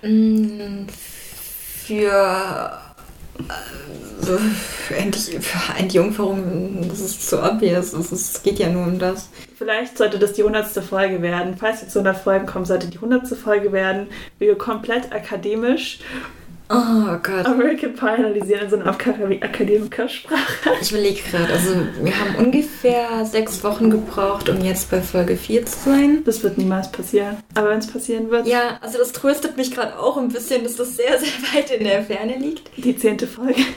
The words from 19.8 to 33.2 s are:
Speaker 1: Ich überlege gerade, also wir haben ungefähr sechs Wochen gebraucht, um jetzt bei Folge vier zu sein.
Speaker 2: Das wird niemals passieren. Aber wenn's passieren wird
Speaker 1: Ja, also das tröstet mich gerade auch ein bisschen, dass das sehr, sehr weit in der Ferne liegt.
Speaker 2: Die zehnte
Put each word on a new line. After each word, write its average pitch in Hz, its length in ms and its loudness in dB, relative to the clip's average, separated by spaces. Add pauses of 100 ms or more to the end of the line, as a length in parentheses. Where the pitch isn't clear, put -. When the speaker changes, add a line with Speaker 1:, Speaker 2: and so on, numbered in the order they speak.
Speaker 1:
Ich - 120 -2
überlege 202 360 2
gerade, 170 240 0
also 180 220 2 (260)
wir 185 160 2
haben 202 200 -2
ungefähr 240 880 2
sechs 220 380 -2
Wochen 214 260 4
gebraucht, 202 580 0
um 190 160 2
jetzt 185 240 -2
bei 185 140 2
Folge 180 340 2
vier 226 300 0
zu - 100 -6 (140)
sein. 285 340 6
Speaker 2:
Das 220 200 0
wird 190 140 0
niemals 190 340 0
passieren. 202 460 -2 (180)
Aber 208 140 4
wenn's 214 180 0
passieren 226 420 -4
wird 233 160 2
Speaker 1:
Ja, 240 360 2
also 226 160 -4
das 247 120 2
tröstet 294 460 0
mich 254 160 -2
gerade - 260 -4
auch 269 180 2
ein 247 120 0
bisschen, 233 340 -2
dass 233 140 -6
das 247 200 -4
sehr, 247 220 4
sehr 285 140 -2 (200)
weit 285 200 2
in 220 100 0
der 208 220 2
Ferne 214 340 -4
liegt. 302 380 -6
Speaker 2:
Die 247 200 0
zehnte 214 300 2